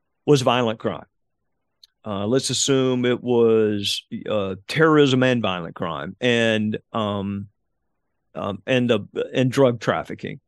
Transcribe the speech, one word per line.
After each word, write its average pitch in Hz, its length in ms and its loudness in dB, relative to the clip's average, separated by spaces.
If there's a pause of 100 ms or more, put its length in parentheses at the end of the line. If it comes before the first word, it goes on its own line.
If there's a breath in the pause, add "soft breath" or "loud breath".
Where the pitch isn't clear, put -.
(260)
was 143 160 6
violent 120 380 2
crime. 95 260 -6 (1000)
Uh, 101 220 -6
let's 131 220 0
assume 131 560 0
it 123 180 -2
was, 110 800 2 (260)
uh, 98 260 -4 (120)
terrorism 147 560 4
and 127 180 2
violent 90 320 -4
crime 82 460 -6
and, 113 580 0 (140)
um, 101 560 -6 (880)
um, 101 300 -8
and 123 240 0
the, 104 180 0 (260)
and 127 180 0
drug 123 280 2
trafficking. - 680 -6